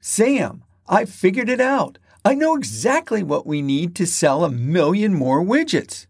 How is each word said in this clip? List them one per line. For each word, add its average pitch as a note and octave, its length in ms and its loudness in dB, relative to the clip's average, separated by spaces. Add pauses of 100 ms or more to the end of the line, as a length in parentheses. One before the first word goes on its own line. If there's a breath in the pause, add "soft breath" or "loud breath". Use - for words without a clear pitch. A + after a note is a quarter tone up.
Sam, A3+ 600 0 (260)
I've G#3 220 2
figured F#3+ 380 0
it B3 120 0
out. B3+ 380 0 (260 soft breath)
I A#3+ 100 4
know D#4 220 2
exactly G#3+ 680 -2
what D3 240 -2
we D3 160 -2
need C#3+ 340 -2
to F3 100 -2
sell D3+ 380 2
a E3 60 0
million F#3 640 0
more C3+ 280 2
widgets. A#3+ 680 -4